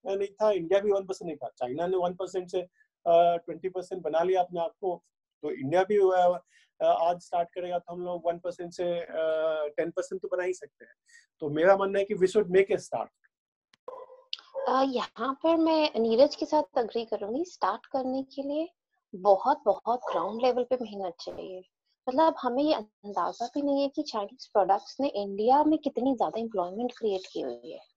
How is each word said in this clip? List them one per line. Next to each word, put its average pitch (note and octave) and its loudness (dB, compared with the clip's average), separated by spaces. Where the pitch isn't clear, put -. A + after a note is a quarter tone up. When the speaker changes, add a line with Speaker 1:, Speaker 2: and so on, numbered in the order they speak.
Speaker 1:
नहीं G3 -2
था, G#3+ 0
इंडिया F#3+ 2
भी G#3 2
वन G3 0
परसेंट F3+ -10
नहीं D#3 -6
था। B2 -10
चाइना C3 -4
ने F#3 0
वन F3+ 0
परसेंट F#3 -8
से, F#3 -2
अ, E3+ 6
ट्वेंटी E3+ -8
परसेंट F#3 -8
बना D#3+ 0
लिया F#3 2
अपने F3 -2
आप E3 -4
को, F3 -6
तो D3+ -6
इंडिया D3+ 0
भी, G3+ 0
अ, F3+ 4
अ, E3 0
आज E3+ 2
स्टार्ट E3+ -4
करेगा F3+ -4
तो F3 -8
हम F3 -8
लोग F3 -6
वन E3+ -2
परसेंट F3 -10
से, F3+ -6
अ, D#3+ -2
टेन E3+ -2
परसेंट F#3 -8
तो G3 -10
बना F3+ -4
ही F#3 -2
सकते - -12
हैं। - -20
तो D3+ -4
मेरा E3+ 6
मानना G3 0
है G3 2
कि G#3 -4
we F#3 4
should G#3 2
make F#3 4
a F#3+ 2
start। - -8
Speaker 2:
अ, C4 2
यहाँ B3 -4
पर E4 2
मैं D#4+ 2
नीरज A3+ 4
के D#4+ -4
साथ D4+ 2
एग्री A#3 -2
करूंगी। A3 -6
स्टार्ट G#3+ -4
करने C4 -4
के C4+ -12
लिए D4 -4
बहुत, G3 2
बहुत A3 0
ग्राउंड G3 -4
लेवल B3 2
पे B3+ -2
मेहनत G3 -8
चाहिए। F#3 -12
मतलब, D#4+ 4
हमें B3 0
ये D4+ 2
अंदाजा G3+ -6
भी C#4+ -6
नहीं C#4 0
है C#4 0
कि D4 -4
चाइनीज A3+ -8
प्रोडक्ट्स G3 2
ने C#4 0
इंडिया G#3+ 2
में D4+ 4
कितनी C4+ -2
ज्यादा A#3 -2
एम्प्लॉयमेंट A3 -4
क्रिएट G3 -2
की - -6
हुई D3 -10
है। - -16